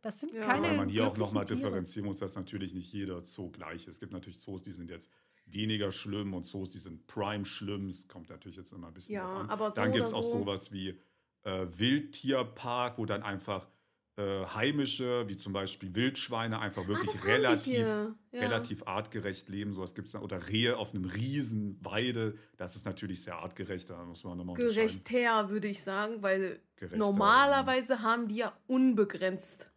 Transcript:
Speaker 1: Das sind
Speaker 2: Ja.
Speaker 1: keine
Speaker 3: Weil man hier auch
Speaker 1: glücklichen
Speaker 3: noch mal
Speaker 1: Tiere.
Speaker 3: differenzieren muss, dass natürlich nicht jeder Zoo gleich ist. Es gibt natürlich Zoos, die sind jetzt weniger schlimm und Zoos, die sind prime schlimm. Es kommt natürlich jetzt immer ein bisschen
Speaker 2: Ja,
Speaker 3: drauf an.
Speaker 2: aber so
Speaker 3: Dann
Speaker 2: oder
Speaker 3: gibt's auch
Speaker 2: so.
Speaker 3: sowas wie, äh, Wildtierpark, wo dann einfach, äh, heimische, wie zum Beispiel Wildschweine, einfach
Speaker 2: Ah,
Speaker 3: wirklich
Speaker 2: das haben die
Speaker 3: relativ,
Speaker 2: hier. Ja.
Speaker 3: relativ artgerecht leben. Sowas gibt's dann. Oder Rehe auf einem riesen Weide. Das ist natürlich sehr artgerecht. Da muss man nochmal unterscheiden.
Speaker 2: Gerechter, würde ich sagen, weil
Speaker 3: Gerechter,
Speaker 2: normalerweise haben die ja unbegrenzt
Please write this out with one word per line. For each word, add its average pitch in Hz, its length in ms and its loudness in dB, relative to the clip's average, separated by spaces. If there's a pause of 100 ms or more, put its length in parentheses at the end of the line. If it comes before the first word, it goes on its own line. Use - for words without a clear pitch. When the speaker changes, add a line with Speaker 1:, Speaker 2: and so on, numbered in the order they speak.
Speaker 1:
Das 214 180 -8
sind 285 140 -6
Speaker 2:
Ja. 226 80 -6
Speaker 1:
keine 254 280 4
Speaker 3:
Weil 98 80 4
man 98 120 2
hier 107 160 4
auch - 80 2
Speaker 1:
glücklichen 107 140 -4
Speaker 3:
noch 104 60 -4
mal 104 120 2
Speaker 1:
Tiere. 98 140 0
Speaker 3:
differenzieren 95 480 -2
muss, 98 100 -4
dass 95 160 -6
natürlich 95 400 -6
nicht 90 180 -8
jeder 95 300 -6
Zoo 87 300 -10
gleich 82 360 -10
ist. 80 80 -16
Es - 40 -20
gibt - 140 -10
natürlich 90 280 -10
Zoos, 95 220 -10
die 101 80 -12
sind 85 180 -10
jetzt 85 220 -14 (340)
weniger 104 460 0
schlimm 101 420 -2
und 90 140 -6
Zoos, 95 240 -6
die - 80 -12
sind 80 260 -14
prime 101 400 -2
schlimm. 101 420 -6
Es 92 200 -10
kommt 82 220 -16
natürlich 85 280 -14
jetzt 90 140 -16
immer 87 160 -14
ein 82 80 -16
bisschen 92 200 -10
Speaker 2:
Ja, 185 160 -6
Speaker 3:
drauf 190 100 -6
an. 104 100 -6
Speaker 2:
aber 214 200 0
so 214 40 -6
Speaker 3:
Dann - 140 4
Speaker 2:
oder - 100 6
Speaker 3:
gibt's 98 140 2
auch 117 100 0
Speaker 2:
so. 117 160 0
Speaker 3:
sowas 98 320 -2
wie, 95 260 -4 (460)
äh, 95 240 -2 (100)
Wildtierpark, 123 1200 0
wo 113 80 -2
dann 101 160 -2
einfach, 98 460 -4 (500)
äh, 98 280 -2
heimische, 123 840 0
wie 98 80 -6
zum 98 160 -6
Beispiel 95 420 -4
Wildschweine, 113 640 0
einfach 101 240 -4
Speaker 2:
Ah, 90 60 -4
Speaker 3:
wirklich - 220 2
Speaker 2:
das - 100 -4
haben - 60 -2
die - 40 6
Speaker 3:
relativ, 302 320 6 (100)
Speaker 2:
hier. 220 420 2 (180)
Ja. 247 80 -6
Speaker 3:
relativ - 440 0
artgerecht 101 640 -4
leben. 101 240 -2
Sowas 92 220 -6
gibt's - 160 -10
dann. 104 100 -8
Oder 92 280 -6
Rehe 117 280 4
auf 107 160 -4
einem 95 120 -2
riesen 110 800 -2
Weide. 110 520 0 (220)
Das 90 180 -8
ist - 100 -10
natürlich 92 380 -6
sehr 87 140 -8
artgerecht. 90 520 -8
Da 87 160 -10
muss 87 200 -14
man 90 120 -6
nochmal 90 220 -6
unterscheiden. 220 460 2
Speaker 2:
Gerechter, 226 440 2
würde 208 200 -2
ich 196 120 -6
sagen, 208 400 -2
weil 190 380 2 (160)
Speaker 3:
Gerechter, - 220 -6
Speaker 2:
normalerweise 254 1040 6
haben 226 260 2
die 208 100 -2
ja 226 160 -2 (140)
unbegrenzt 202 1080 4